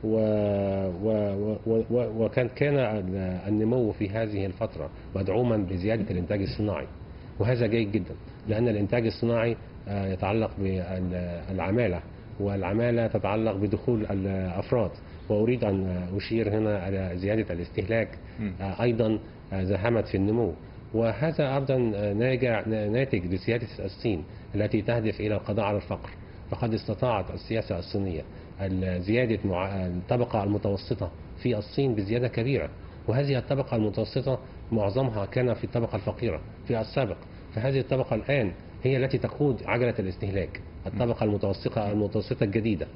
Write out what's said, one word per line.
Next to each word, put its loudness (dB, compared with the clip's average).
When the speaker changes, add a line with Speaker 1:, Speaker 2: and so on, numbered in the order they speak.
Speaker 1:
و-، 2
و-، 2
و-، 0
و-، 4
و-، 2
وكان، 2
كان 2
ال-، 0
النمو 2
في -2
هذه -2
الفترة -6
مدعوماً 2
بزيادة 0
الإنتاج 0
الصناعي، -2
وهذا 2
جيد 2
جدًا، 0
لأن 2
الإنتاج 2
الصناعي، 2
آه، -2
يتعلق 0
بالعمالة، 0
والعمالة 2
تتعلق 2
بدخول 2
الأفراد. 0
وأريد 4
أن 0
أشير 0
هنا 2
على -2
زيادة 0
الاستهلاك، 0
Speaker 2:
مم. -2
Speaker 1:
آه، -2
أيضًا، 4
آه، 0
زاحمت 2
في -2
النمو، 4
وهذا 2
أيضًا، 2
آه، 0
ناجع-، 2
ناتج 2
لسياسة -2
الصين -2
التي 2
تهدف 0
إلى 2
القضاء 0
على 2
الفقر. -4
فقد 0
استطاعت 0
السياسة -2
الصينية -2
ال-، 0
زيادة 2
مع-، 0
الطبقة 0
المتوسطة 0
في 0
الصين 0
بزيادة 0
كبيرة، 0
وهذه 2
الطبقة 0
المتوسطة 0
معظمها 2
كان 2
في -6
الطبقة -2
الفقيرة -2
في 2
السابق، -2
فهذه 2
الطبقة 2
الآن 2
هي 4
التي 2
تقود 2
عجلة 2
الاستهلاك، -2
الطبقة 0
Speaker 2:
مم. 4
Speaker 1:
المتوسطة، 0
المتوسطة 0
الجديدة. 2